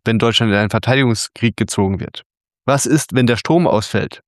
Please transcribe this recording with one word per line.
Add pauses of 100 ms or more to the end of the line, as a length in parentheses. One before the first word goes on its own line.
wenn
Deutschland
in
einen
Verteidigungskrieg
gezogen
wird? (420)
Was
ist,
wenn
der
Strom
ausfällt?